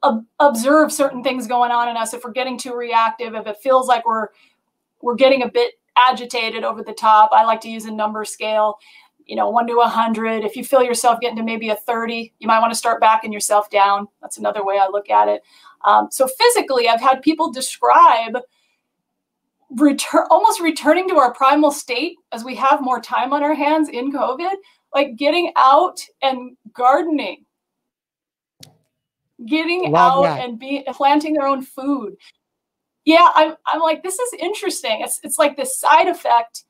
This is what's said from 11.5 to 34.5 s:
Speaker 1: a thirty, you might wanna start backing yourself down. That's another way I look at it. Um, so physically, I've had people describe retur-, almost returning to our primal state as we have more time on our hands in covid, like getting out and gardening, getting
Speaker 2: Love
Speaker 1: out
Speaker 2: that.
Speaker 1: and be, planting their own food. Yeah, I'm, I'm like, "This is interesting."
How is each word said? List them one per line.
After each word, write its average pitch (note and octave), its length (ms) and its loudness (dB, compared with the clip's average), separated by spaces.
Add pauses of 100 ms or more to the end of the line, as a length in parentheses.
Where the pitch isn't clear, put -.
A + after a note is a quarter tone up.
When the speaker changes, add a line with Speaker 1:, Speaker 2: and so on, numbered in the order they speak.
Speaker 1:
a G#3 60 -2
thirty, A#3 640 -6
you G#3+ 80 -10
might A3 140 2
wanna A3+ 140 0
start A#3 260 -2
backing A3 320 2
yourself G#3 380 -2
down. G3+ 380 2 (120)
That's - 160 -16
another G#3 260 -4
way G3 160 0
I G3 100 2
look G3+ 200 -6
at G#3 200 2
it. G#3 140 -2 (420)
Um, G#3+ 260 4
so - 160 0
physically, C#4 640 2
I've A3+ 120 2
had C4 220 2
people D#4+ 280 0
describe B3 880 2 (1400)
retur-, C#4+ 540 2
almost G4+ 300 4
returning E4 480 0
to F#4 80 0
our B3+ 160 4
primal C#4+ 380 2
state C#4+ 460 -8 (160)
as A3+ 120 -10
we B3+ 120 -12
have C4+ 240 2
more B3+ 200 -4
time B3 320 -4
on D4 100 -2
our D4 120 0
hands D4+ 340 0
in B3+ 240 -6
covid, C#4 420 -4 (400)
like C#4 220 -2
getting D#4 400 -2
out C#4+ 440 4 (220)
and C4 340 -4 (160)
gardening, C4+ 720 0 (2000)
getting D#4+ 460 -2
Speaker 2:
Love - 20 -2
Speaker 1:
out C4+ 280 4
Speaker 2:
that. - 220 -2
Speaker 1:
and A#3+ 140 -12
be, C4+ 340 -8
planting D4 420 0
their C#4 120 -2
own C#4 160 -2
food. C4 540 -8 (880)
Yeah, E4 280 8
I'm, D#4 200 4 (120)
I'm - 140 -2
like, D#4 220 -2
"This F#4 160 -8
is B4 160 -4
interesting." E4+ 640 -6